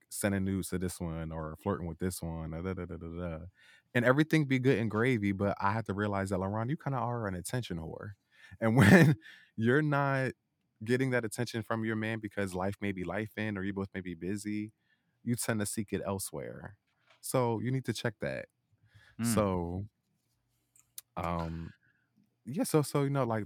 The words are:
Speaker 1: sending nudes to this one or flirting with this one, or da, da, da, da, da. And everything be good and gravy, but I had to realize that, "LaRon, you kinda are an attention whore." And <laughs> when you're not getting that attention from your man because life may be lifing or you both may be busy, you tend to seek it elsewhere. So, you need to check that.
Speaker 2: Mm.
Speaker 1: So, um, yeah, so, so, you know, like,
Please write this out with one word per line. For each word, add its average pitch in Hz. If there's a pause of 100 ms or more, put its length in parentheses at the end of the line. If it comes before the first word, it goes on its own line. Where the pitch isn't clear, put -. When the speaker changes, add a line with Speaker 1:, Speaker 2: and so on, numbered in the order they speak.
(100)
Speaker 1:
sending 98
nudes 95
to 92
this 90
one 80
or 80
flirting 90
with 82
this 92
one, 82
or 82
da, 92
da, 87
da, 87
da, 82
da. 85 (560)
And 120
everything 151
be 131
good 127
and 110
gravy, 107
but 98
I 101
had 113
to 98
realize 98
that, 95
"LaRon, 107
you 160
kinda 139
are 117
an 95
attention 90
whore." 80 (480)
And 113
<laughs> -
when 139 (400)
you're 123
not 139 (520)
getting 127
that 120
attention 113
from 113
your 110
man 110
because 98
life 95
may 101
be 92
lifing 107
or 92
you 98
both 98
may 98
be 90
busy, 104 (500)
you 120
tend 113
to 101
seek -
it 95
elsewhere. 73 (440)
So, 117
you 117
need 131
to 117
check 110
that. 65 (760)
Speaker 2:
Mm. 117
Speaker 1:
So, 92 (1300)
um, 82 (720)
yeah, 175
so, 156
so, 143
you 139
know, 139
like, 113